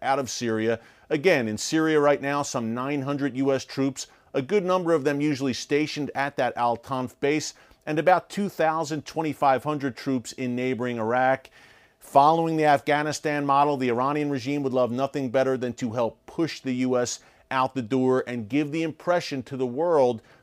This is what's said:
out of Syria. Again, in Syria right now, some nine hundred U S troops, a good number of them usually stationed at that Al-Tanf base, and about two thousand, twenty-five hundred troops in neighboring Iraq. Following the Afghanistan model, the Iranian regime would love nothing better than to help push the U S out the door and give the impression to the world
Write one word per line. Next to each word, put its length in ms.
out 160
of 100
Syria. 500
Again, 380
in 100
Syria 440
right 200
now, 220
some 320
nine 280
hundred 340
U 160
S 120
troops, 440
a 80
good 220
number 280
of 120
them 160
usually 340
stationed 600
at 220
that 200
Al-Tanf 640
base, 340
and 120
about 300
two 200
thousand, 580
twenty-five 580
hundred 320
troops 360
in 240
neighboring 420
Iraq. 500
Following 580
the 100
Afghanistan 800
model, 300
the 120
Iranian 400
regime 340
would 120
love 160
nothing 400
better 260
than 180
to 180
help 340
push 340
the 140
U 240
S 220
out 240
the 60
door 460
and 240
give 200
the 120
impression 640
to 120
the 100
world 540